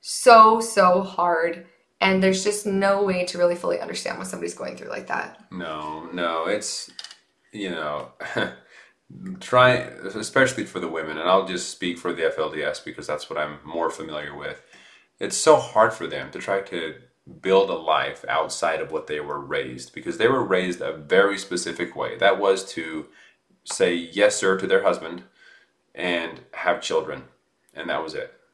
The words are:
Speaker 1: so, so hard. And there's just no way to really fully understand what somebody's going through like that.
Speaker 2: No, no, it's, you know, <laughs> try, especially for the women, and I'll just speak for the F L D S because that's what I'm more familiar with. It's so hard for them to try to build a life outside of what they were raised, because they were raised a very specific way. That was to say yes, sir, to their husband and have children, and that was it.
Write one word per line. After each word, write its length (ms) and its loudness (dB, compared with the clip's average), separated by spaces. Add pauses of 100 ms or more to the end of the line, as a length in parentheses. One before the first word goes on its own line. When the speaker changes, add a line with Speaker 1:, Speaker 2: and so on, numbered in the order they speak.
Speaker 1:
so, 580 10
so 440 4
hard. 640 -2 (340)
And 220 2
there's 200 2
just 220 -2
no 380 2
way 220 -2
to 120 -10
really 180 2
fully 240 -4
understand 380 -6
what 80 -10
somebody's 300 -10
going 200 -10
through 140 -16
like 180 -10
that. 320 -6 (120)
Speaker 2:
No, 600 -10
no, 360 -4
it's, 420 -6 (640)
you 180 -8
know, 440 -6 (220)
<laughs> 180 -2 (880)
try, 320 6 (440)
especially 500 0
for 140 -10
the 80 -6
women, 300 -6
and 120 -2
I'll 180 6
just 220 -6
speak 300 -6
for 140 -4
the 120 -2
F 140 -2
L 120 -2
D 120 -6
S 160 -4
because 280 -14
that's 220 -8
what 100 -6
I'm 240 -6
more 260 -4
familiar 460 -10
with. 260 -12 (580)
It's 180 -6
so 200 8
hard 360 2
for 140 -8
them 240 -8
to 80 -12
try 220 -2
to 340 -8 (460)
build 280 6
a 60 0
life 520 0
outside 540 -2
of 100 -8
what 160 -6
they 120 -4
were 200 -8
raised, 540 -8
because 240 -8
they 100 4
were 160 2
raised 380 0
a 160 -6
very 400 4
specific 580 -6
way. 220 -8
That 220 4
was 340 2
to 340 -8 (560)
say 300 2
yes, 440 2
sir, 200 2
to 100 -4
their 160 4
husband 400 -2 (680)
and 480 -4 (120)
have 280 -2
children, 420 -4 (500)
and 160 -10
that 140 -4
was 100 -12
it. 200 -10 (200)